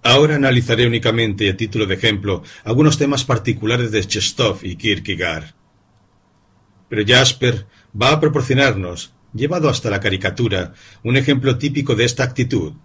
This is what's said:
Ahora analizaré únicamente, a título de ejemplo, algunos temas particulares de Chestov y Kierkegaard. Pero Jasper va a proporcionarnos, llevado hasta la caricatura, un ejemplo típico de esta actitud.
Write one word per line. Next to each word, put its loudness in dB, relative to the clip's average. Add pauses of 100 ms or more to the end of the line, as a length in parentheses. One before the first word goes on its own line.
Ahora 6
analizaré 2
únicamente, 0
a -2
título -2
de -2
ejemplo, -2 (220)
algunos 4
temas 0
particulares -2
de 0
Chestov -2
y -8
Kierkegaard. -4 (1300)
Pero -2
Jasper 2 (260)
va 2
a 2
proporcionarnos, 0 (200)
llevado -2
hasta 0
la 0
caricatura, -2 (320)
un 2
ejemplo 2
típico -2
de 2
esta -2
actitud. -2 (140)